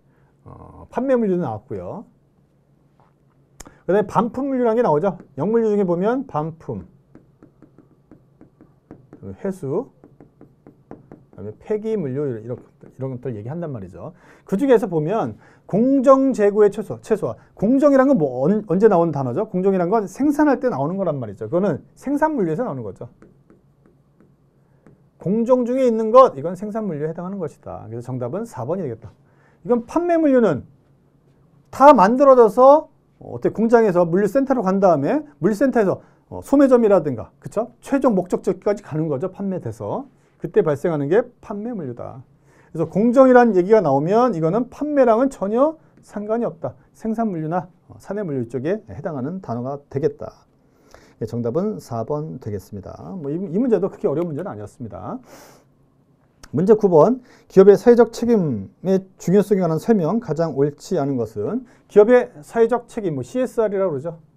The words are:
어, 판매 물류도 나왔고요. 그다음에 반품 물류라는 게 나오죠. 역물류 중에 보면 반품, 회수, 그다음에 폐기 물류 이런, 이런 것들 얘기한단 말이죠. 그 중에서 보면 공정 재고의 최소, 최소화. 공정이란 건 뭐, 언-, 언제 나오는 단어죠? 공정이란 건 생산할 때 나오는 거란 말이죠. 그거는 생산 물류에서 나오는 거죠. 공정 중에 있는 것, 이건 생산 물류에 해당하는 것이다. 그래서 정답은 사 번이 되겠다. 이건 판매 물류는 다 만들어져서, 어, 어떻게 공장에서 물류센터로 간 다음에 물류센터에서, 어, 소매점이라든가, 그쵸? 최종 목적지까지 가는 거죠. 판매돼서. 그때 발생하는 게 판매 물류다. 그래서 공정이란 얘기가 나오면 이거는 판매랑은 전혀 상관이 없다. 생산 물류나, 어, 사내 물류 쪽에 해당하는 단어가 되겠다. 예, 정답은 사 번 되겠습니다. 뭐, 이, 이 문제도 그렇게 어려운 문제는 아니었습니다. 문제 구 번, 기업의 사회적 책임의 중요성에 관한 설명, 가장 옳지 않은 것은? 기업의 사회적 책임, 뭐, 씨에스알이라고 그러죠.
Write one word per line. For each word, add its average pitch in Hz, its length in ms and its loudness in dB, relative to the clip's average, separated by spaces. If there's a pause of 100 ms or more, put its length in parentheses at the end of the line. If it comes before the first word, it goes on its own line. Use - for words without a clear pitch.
(460)
어, 85 440 -20
판매 254 260 -2
물류도 190 260 0
나왔고요. 110 640 -10 (1800)
그다음에 202 220 0
반품 240 400 -2
물류라는 247 300 0
게 247 40 2
나오죠. 165 360 0 (200)
역물류 220 320 0
중에 208 140 0
보면 202 440 -2
반품, 151 600 -10 (2500)
회수, 190 460 -8 (1400)
그다음에 104 280 -14
폐기 220 380 -6
물류 135 420 -6
이런, 113 180 -12 (400)
이런 131 140 -8
것들 123 240 -10
얘기한단 147 360 -10
말이죠. 98 420 -14 (320)
그 190 120 -4
중에서 240 300 2
보면 160 500 -4 (280)
공정 269 680 4
재고의 208 380 4
최소, 165 300 -10
최소화. 147 340 -4 (180)
공정이란 269 540 4
건 277 100 4
뭐, 131 260 -2
언-, 208 240 0
언제 196 200 4
나오는 170 240 4
단어죠? 139 380 -4
공정이란 180 400 0
건 214 180 0
생산할 285 520 0
때 254 100 -2
나오는 151 280 -4
거란 165 220 -4
말이죠. 110 260 -10
그거는 160 380 -2 (120)
생산 294 400 -2
물류에서 180 280 -2
나오는 139 200 -8
거죠. 104 260 -14 (2000)
공정 233 460 0
중에 254 200 0
있는 220 260 0
것, 247 260 6
이건 165 180 -8
생산 214 320 -10
물류에 156 220 -6
해당하는 180 300 -10
것이다. 101 480 -12
그래서 117 180 -12
정답은 127 400 -8
사 123 200 -12
번이 180 160 -6
되겠다. 123 300 -10 (540)
이건 233 200 -2
판매 339 320 -2
물류는 247 460 2 (1040)
다 285 240 8
만들어져서, 254 960 6 (300)
어, - 140 -18
어떻게 147 200 -4
공장에서 214 520 4
물류센터로 208 580 0
간 190 160 0
다음에 185 440 2 (160)
물류센터에서, 208 600 0 (280)
어, 90 140 -12
소매점이라든가, 208 960 2
그쵸? - 420 -8
최종 269 340 0
목적지까지 185 680 -4
가는 156 260 -6
거죠. 151 240 -6
판매돼서. 175 760 -8 (300)
그때 202 240 -2
발생하는 147 480 -4
게 208 120 2 (200)
판매 214 320 -10
물류다. 123 500 -12 (480)
그래서 160 180 -6
공정이란 240 640 6
얘기가 196 260 4
나오면 175 540 2
이거는 180 340 -2
판매랑은 269 600 0
전혀 254 480 -2 (240)
상관이 214 440 -6
없다. 156 300 -10 (180)
생산 220 360 -6
물류나, 170 380 -6 (220)
어, - 100 -20
사내 202 240 -8
물류 135 240 -6
쪽에 156 420 -6
해당하는 151 520 -10
단어가 131 380 -8 (100)
되겠다. 143 420 -6 (880)
예, 117 40 -4
정답은 147 540 -4
사 113 260 -8
번 151 340 -8
되겠습니다. 104 800 -14
뭐, 139 140 -10
이, - 20 -6
이 175 260 -6
문제도 208 300 0
그렇게 - 180 -8
어려운 160 200 -2
문제는 165 220 -10
아니었습니다. 104 680 -14 (1300)
문제 185 220 2
구 208 160 2
번, 180 320 4 (280)
기업의 196 280 8
사회적 233 360 4
책임의 185 920 -2 (120)
중요성에 190 420 2
관한 160 180 0
설명, 196 420 0
가장 156 380 -4
옳지 147 400 -2
않은 139 200 -2
것은? 120 480 -6 (240)
기업의 226 420 6 (100)
사회적 233 460 -2
책임, 185 280 -6
뭐, 127 80 -6
씨에스알이라고 214 680 -2
그러죠. 156 280 -8 (180)